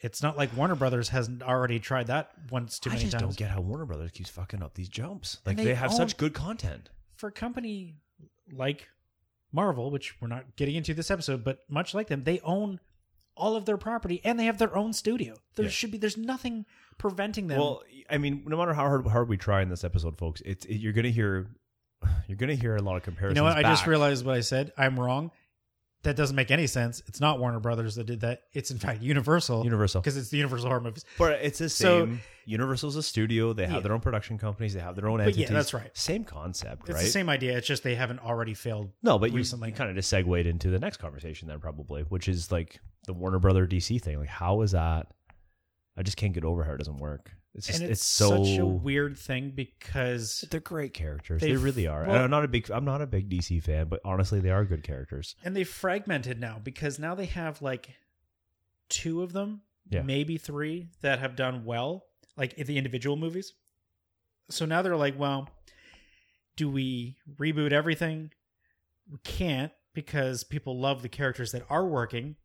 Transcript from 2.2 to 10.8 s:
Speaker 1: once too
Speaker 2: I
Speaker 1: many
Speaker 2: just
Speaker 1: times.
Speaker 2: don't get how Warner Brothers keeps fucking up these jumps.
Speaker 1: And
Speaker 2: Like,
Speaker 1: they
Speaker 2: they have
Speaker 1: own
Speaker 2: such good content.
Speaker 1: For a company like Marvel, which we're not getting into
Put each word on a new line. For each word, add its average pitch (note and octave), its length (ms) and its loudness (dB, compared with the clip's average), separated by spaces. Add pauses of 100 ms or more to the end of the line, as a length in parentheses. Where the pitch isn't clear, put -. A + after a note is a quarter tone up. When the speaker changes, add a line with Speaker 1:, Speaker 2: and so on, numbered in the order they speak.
Speaker 1:
once A#2+ 280 -4
too - 100 -4
Speaker 2:
I G#2+ 40 0
Speaker 1:
many A#3 120 0
Speaker 2:
just F#3+ 80 0
Speaker 1:
times. A#2 100 0
Speaker 2:
don't F#2+ 140 -2
get G2+ 140 -4
how F#2+ 100 -2
Warner B2+ 240 -4
Brothers E2+ 260 -6
keeps - 200 -12
fucking F2+ 300 -8
up D#2 120 -10
these F#2 160 -8
jumps. E3 460 -10
Speaker 1:
And - 120 -8
Speaker 2:
Like, G2 100 0
Speaker 1:
they A3 80 0
Speaker 2:
they B2+ 100 4
have C3 160 0
Speaker 1:
own A#3 60 4
Speaker 2:
such A#3 200 2
good D3+ 160 0
content. D3 560 -6 (260)
Speaker 1:
For G#3+ 120 -10
a G3+ 40 -6
company G#3+ 640 -8 (560)
like C3+ 360 -4 (640)
Marvel, C#3+ 400 0
which - 300 -6
we're A#2 60 -6
not B2+ 280 -8
getting C#3+ 200 0
into E3 180 -2